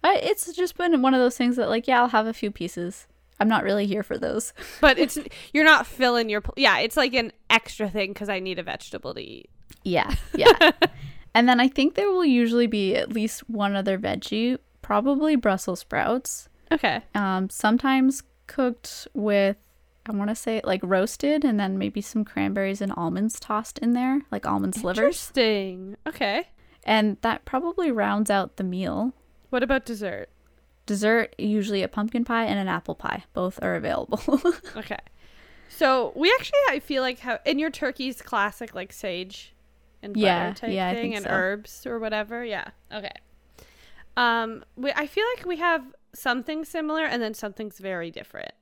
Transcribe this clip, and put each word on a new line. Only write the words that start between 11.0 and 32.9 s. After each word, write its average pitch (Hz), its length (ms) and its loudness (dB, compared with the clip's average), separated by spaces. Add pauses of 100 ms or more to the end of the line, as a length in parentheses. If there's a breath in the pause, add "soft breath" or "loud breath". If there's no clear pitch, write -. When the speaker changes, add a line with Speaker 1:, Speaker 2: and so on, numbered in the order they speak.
Speaker 2:
<laughs> - 320 -16
Speaker 1:
And 240 160 6
then 247 100 6
I 254 80 6
think 269 280 2
there 403 140 0
will 370 140 2
usually 240 440 4
be 202 280 0
at - 160 0
least 220 380 -4
one 202 260 0
other 196 240 0
veggie, 220 580 -2 (240)
probably 277 540 2
Brussels 196 460 0
sprouts. - 640 -4 (240)
Speaker 2:
Okay. 262 300 0 (120)
Speaker 1:
Um, 190 360 -2
sometimes 262 760 2 (240)
cooked - 680 -4
with, 202 440 2 (480)
I 220 80 -8
wanna 202 220 0
say, 226 280 -4
like, 190 180 0
roasted 226 640 2
and 233 160 2
then 190 180 0
maybe 196 220 -4
some 214 240 -2
cranberries 196 560 -2
and 196 160 -4
almonds 180 440 -2
tossed - 400 -6
in 233 140 0
there, 262 280 0 (100)
like 202 160 -6
almond 196 280 -2
slivers. 220 320 -2
Speaker 2:
Interesting. 202 880 -2 (100)
Okay. 269 400 -2 (380 soft breath)
Speaker 1:
And 214 360 2
that - 220 -2
probably 339 480 -2
rounds 208 380 0
out 196 260 0
the 196 80 -6
meal. 190 480 -2 (380)
Speaker 2:
What 247 140 0
about 262 220 0
dessert? 196 420 -8 (580)
Speaker 1:
Dessert, 214 520 0
usually 208 460 0
a 185 60 -4
pumpkin 226 340 -2
pie 226 220 0
and 202 140 0
an 190 100 -2
apple - 260 -4